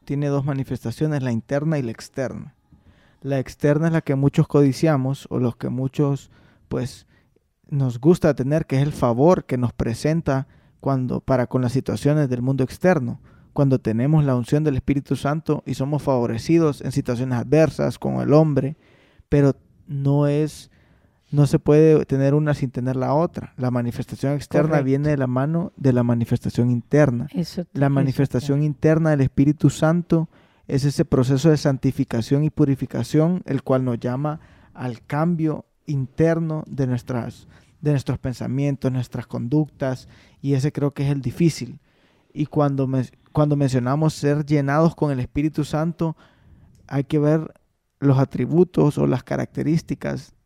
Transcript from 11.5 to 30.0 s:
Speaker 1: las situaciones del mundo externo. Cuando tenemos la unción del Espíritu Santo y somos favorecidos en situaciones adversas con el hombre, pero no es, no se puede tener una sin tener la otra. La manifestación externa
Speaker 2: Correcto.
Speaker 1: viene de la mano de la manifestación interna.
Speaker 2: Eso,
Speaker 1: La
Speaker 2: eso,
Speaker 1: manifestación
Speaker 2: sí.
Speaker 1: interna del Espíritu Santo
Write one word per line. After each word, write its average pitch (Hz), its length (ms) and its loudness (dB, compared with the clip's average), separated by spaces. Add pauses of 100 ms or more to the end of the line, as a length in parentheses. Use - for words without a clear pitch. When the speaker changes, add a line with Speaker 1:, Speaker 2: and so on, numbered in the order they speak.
Speaker 1:
las 123 100 -2
situaciones 143 580 0
del 123 120 -2
mundo 131 220 0
externo. 139 560 -2 (320)
Cuando 135 280 2
tenemos 139 440 2
la 135 100 2
unción 147 300 0
del 143 120 0
Espíritu 139 400 -2
Santo 151 500 -4
y 139 80 -4
somos 139 280 -2
favorecidos 135 800 0
en 139 120 -6
situaciones 127 460 -2
adversas 139 600 0
con 135 220 -4
el 123 120 2
hombre, 147 440 2 (520)
pero 143 260 4 (320)
no 143 400 0
es, 147 440 -2 (600)
no 143 160 4
se 156 120 2
puede 151 480 6
tener 139 280 2
una 151 200 2
sin 135 160 -4
tener 127 260 -4
la 127 180 -2
otra. - 440 -2
La 127 120 -2
manifestación 123 600 -4
externa 147 380 0
Speaker 2:
Correcto. 151 160 2
Speaker 1:
viene 139 240 0
de 147 80 0
la 135 80 0
mano 147 500 -2
de 131 160 2
la 123 100 4
manifestación 120 680 0
interna. 127 640 2
Speaker 2:
Eso, 175 400 -6
Speaker 1:
La 139 120 0
Speaker 2:
eso, 139 80 2
Speaker 1:
manifestación 139 640 0
Speaker 2:
sí. 151 60 0
Speaker 1:
interna 156 440 2
del 147 100 2
Espíritu 143 480 2
Santo 160 600 0 (380)